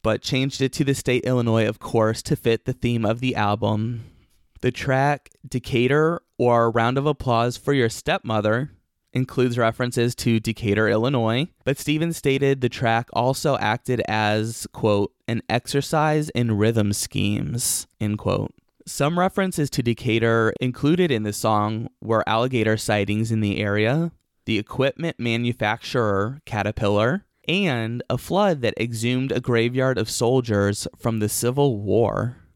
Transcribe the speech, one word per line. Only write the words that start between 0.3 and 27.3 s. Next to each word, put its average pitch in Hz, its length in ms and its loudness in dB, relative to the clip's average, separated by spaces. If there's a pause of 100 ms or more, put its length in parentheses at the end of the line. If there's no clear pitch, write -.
it 131 120 0
to 147 120 -2
the 135 100 0
state 120 300 0
Illinois, 117 440 2
of 110 100 -6
course, 110 440 0
to - 120 -2
fit 113 300 0
the 127 80 -2
theme 117 320 -2
of 113 160 0
the 127 160 -2
album. 107 680 -2 (540)
The 123 120 0
track 139 580 -2 (180)
Decatur, 139 760 2 (140)
or 117 320 4
Round 117 300 2
of 139 80 0
Applause 120 500 0
for - 180 -2
Your 123 140 4
Stepmother, 113 840 -2 (400)
includes 127 440 0
references 120 600 0
to 113 240 2
Decatur, 107 480 0
Illinois, 117 580 0 (180)
but 143 140 0
Stevens 156 380 -2
stated 139 440 2
the 123 80 2
track 117 440 0
also 135 460 0
acted 117 500 -2
as, 107 640 0
quote, 104 400 2 (160)
"an 113 200 -2
exercise 151 800 0
in 117 280 0
rhythm 107 340 2
schemes," 104 960 -4 (140)
end 107 180 -4
quote. 98 340 -2 (360)
Some 165 300 -2
references 185 520 0
to 131 120 -2
Decatur 113 760 2
included 147 500 2
in 110 140 0
the 104 80 -2
song 110 560 0 (120)
were 110 280 0
alligator 113 480 2
sightings 107 560 0
in 110 80 2
the 101 180 0
area, 110 540 0 (320)
the 110 140 0
equipment 135 600 -2
manufacturer, 117 1300 -2
Caterpillar, 107 800 0 (240)